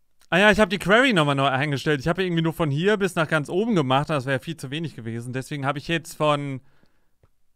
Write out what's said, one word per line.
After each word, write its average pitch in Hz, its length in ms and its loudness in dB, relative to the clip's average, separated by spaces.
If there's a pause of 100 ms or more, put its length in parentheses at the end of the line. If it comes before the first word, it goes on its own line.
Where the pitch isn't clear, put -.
(300)
Ah 165 80 4
ja, 208 120 8
ich 196 80 4
hab 214 120 4
die 202 80 -2
Quarry 233 340 4
nochmal 147 220 2
neu 139 120 2
eingestellt. 139 540 -2
Ich 127 80 -4
hab 175 100 -2
irgendwie 175 240 0
nur 160 120 -2
von 165 160 -2
hier 180 260 2
bis 190 180 -2
nach 160 140 0
ganz 151 200 -2
oben 208 260 0
gemacht, 139 360 2
das 139 160 -2
wäre 135 140 -2
viel 165 160 -10
zu 135 140 -12
wenig 151 260 -8
gewesen. 117 360 -8
Deswegen 135 340 -8
hab 147 100 -2
ich 143 100 -10
jetzt 165 280 -6
von 143 460 -2 (960)